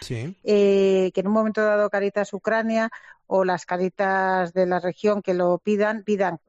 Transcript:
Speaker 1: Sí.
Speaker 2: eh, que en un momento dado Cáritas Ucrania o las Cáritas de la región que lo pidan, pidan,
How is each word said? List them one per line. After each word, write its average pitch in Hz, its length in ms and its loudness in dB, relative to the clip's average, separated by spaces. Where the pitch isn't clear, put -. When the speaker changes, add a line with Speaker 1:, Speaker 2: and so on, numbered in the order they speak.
Speaker 1:
Sí. 127 420 -8
Speaker 2:
eh, 196 680 4
que 190 80 -2
en 185 60 -2
un 208 60 0
momento 220 280 0
dado 208 280 2
Cáritas 202 440 -2
Ucrania 226 580 -2
o 190 140 2
las 180 220 -2
Cáritas 185 880 -2
de 185 140 2
la 180 120 0
región 202 440 -2
que 190 100 -2
lo 175 240 2
pidan, 208 460 -2
pidan, 185 460 -2